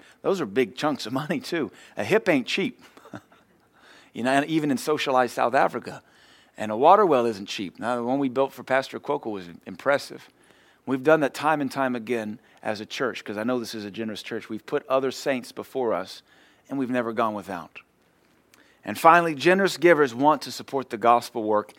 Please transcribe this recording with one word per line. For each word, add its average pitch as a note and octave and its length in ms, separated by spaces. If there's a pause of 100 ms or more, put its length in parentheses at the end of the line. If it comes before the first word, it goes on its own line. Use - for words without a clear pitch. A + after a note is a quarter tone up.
(200)
those F3 220
are B2 40
big G#2 300
chunks D3 300
of A#2+ 80
money, D3 260
too. D3+ 320 (240)
A G#2 80
hip F#3+ 240
ain't C3+ 180
cheap, - 380 (300)
<laughs> - 1000
you A2+ 120
know, C3 60
and C#3 140
even D#3 260
in B2+ 60
socialized B2+ 560
South B2 220
Africa. D3+ 480 (560)
And G#2+ 120
a G#2+ 60
water F#3 300
well C3+ 180
isn't G2+ 220
cheap. F#2 320
Now, A#2+ 180
the A#2 80
one C3 140
we C#3 100
built C3+ 240
for B2 100
Pastor C3+ 380
Okwoko D3 300
was F#2 180 (160)
impressive. - 640 (560)
We've C3 180
done D3+ 180
that C3 120
time D3 300
and B2+ 100
time C3 240
again A2 440 (220)
as G#2+ 180
a G#2 60
church, - 380
'cause G#2 140
I G#2+ 40
know B2+ 160
this A2+ 160
is G#2 120
a G#2 40
generous G#2+ 320
church. - 280
We've A2 160
put D3 200
other C3 240
saints B2+ 400
before A2 440
us, F#2 280 (460)
and C#3 100
we've B2+ 120
never A#2+ 220
gone A2 220
without. F2+ 460 (1040)
And G#2 140
finally, E3 380
generous F3+ 400
givers D3+ 360
want C#3 300
to C3 80
support B2+ 400
the A#2 80
gospel A#2 460
work G#2+ 340